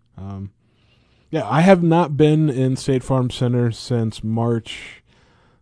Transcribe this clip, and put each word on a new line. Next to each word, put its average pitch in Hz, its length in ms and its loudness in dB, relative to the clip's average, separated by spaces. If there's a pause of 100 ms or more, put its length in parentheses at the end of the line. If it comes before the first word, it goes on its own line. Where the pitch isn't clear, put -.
(180)
Um, 98 320 -12 (800)
yeah, 156 180 -4
I 135 140 2
have 185 200 6
not 165 340 2
been 151 340 4
in 131 260 -2
State 131 280 -2
Farm 127 260 -2
Center 123 420 0
since 113 520 -4
March 113 800 -4 (600)